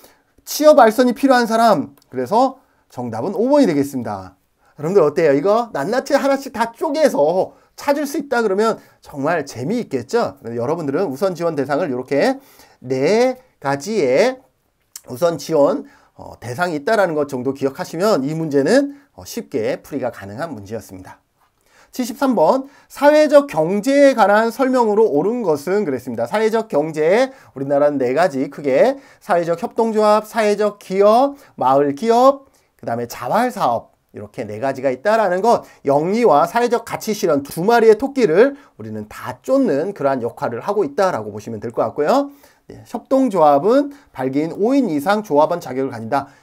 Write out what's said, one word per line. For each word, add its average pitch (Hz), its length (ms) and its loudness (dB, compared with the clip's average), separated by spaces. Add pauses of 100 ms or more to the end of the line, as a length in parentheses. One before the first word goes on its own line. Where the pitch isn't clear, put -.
(440)
취업 302 340 6
알선이 240 360 4
필요한 247 340 2
사람. 220 480 2 (140)
그래서 208 480 0 (320)
정답은 123 440 -8
오 226 140 -2
번이 285 180 4
되겠습니다. 123 720 -4 (420)
여러분들 170 240 2
어때요? 151 300 2
이거 202 400 0
낱낱이 226 400 -4
하나씩 277 400 -2
다 226 180 -6
쪼개서 233 840 -2 (220)
찾을 285 300 -2
수 285 120 -8
있다 240 240 -4
그러면 214 360 0 (220)
정말 143 460 -4
재미있겠죠? 143 960 -6
여러분들은 139 600 -4
우선 190 280 -4
지원 165 200 -4
대상을 143 340 -2
이렇게 143 500 -2 (400)
네 190 600 -2 (220)
가지의 170 800 0 (680)
우선 160 300 -2
지원, 156 480 0 (280)
어, 90 260 -20
대상이 156 340 -4
있다라는 185 400 0
것 147 120 0
정도 135 280 -4
기억하시면 160 720 -2
이 151 100 -4
문제는, 160 640 0 (140)
어, 95 100 -18
쉽게 143 560 -6
풀이가 127 300 -8
가능한 113 420 -12
문제였습니다. 98 680 -14 (720)
칠십삼 254 420 -2
번, 202 340 2 (200)
사회적 294 580 4
경제에 233 640 2
관한 214 380 4
설명으로 226 560 2
옳은 190 360 0
것은 180 440 -2
그랬습니다. 120 400 -4
사회적 220 420 -2
경제, 160 640 0 (220)
우리나라는 143 420 0
네 127 160 0
가지 143 380 0
크게 165 480 0 (220)
사회적 170 420 -2
협동조합, 214 640 0
사회적 208 540 -2
기업, 220 560 2 (180)
마을 139 400 2
기업, 240 500 2 (320)
그 - 80 -20
다음에 120 220 -4
자활사업 151 920 -2 (160)
이렇게 104 320 -14
네 107 160 -10
가지가 127 280 -4
있다라는 190 540 0
것, 220 220 2 (200)
영리와 160 640 2
사회적 233 400 -2
가치 - 260 -8
실현 170 300 -2
두 160 200 -10
마리의 220 360 6
토끼를 233 580 2 (220)
우리는 214 320 -12
다 - 320 -14
쫓는 202 500 0
그러한 135 300 -2
역할을 120 380 -6
하고 202 240 -2
있다라고 143 480 -2
보시면 107 280 -10
될 123 100 -8
것 139 120 -4
같고요. 180 480 0 (360)
네, - 200 -20
협동조합은 226 1080 2 (200)
발기인 139 440 -4
오 226 180 0
인 262 140 2
이상 170 340 -2
조합원 156 380 0
자격을 131 300 -6
가진다. 117 380 -6 (140)